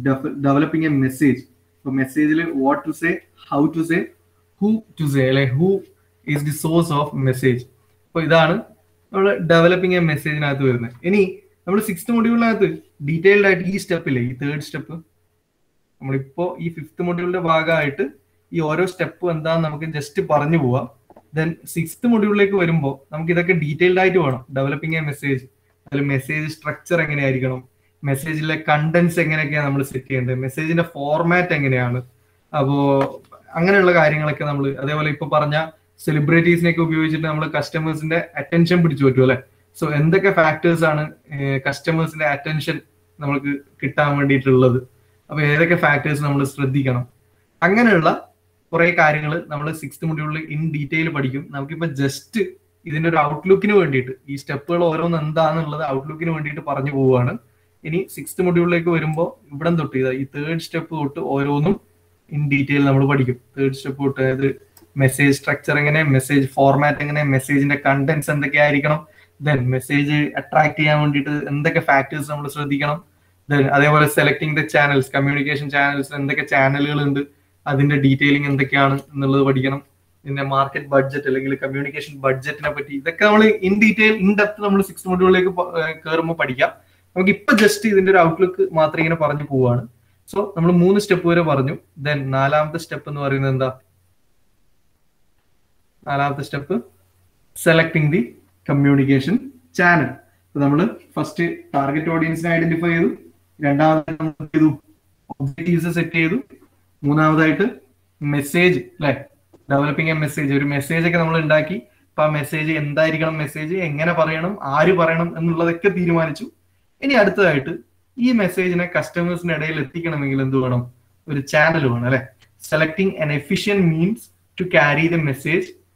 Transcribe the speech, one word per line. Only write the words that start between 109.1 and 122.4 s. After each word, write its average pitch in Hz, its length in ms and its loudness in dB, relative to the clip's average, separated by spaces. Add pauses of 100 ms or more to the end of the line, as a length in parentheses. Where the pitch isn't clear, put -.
Developing 143 400 0
a 160 100 0
message. 147 380 -2
ഒരു 143 80 0
മെസ്സേജ് 143 420 -2
ഒക്കെ 170 120 0
നമ്മൾ 165 200 0
ഉണ്ടാക്കി, 156 360 0
അപ്പൊ - 480 -8
ആ 151 60 4
മെസ്സേജ് 156 440 -4
എന്തായിരിക്കണം, 156 640 0
മെസ്സേജ് 156 360 -6
എങ്ങനെ 165 380 -2
പറയണം, 160 500 -2
ആര് 151 320 2
പറയണം 165 440 0
എന്നുള്ളതൊക്കെ 170 500 0
തീരുമാനിച്ചു. 170 580 0 (560)
ഇനി 269 120 0
അടുത്തതായിട്ട് 175 580 2 (440)
ഈ 254 160 2
മെസ്സേജിനെ 180 680 0
കസ്റ്റമേഴ്സിന്റെ 170 560 -2
ഇടയിൽ 156 260 -4
എത്തിക്കണമെങ്കിൽ 143 640 -4
എന്ത് 131 140 0
വേണം? 123 240 0 (480)
ഒരു 143 120 -4
ചാനൽ 151 460 2
വേണം, 120 180 0
അല്ലെ? 127 180 0 (400)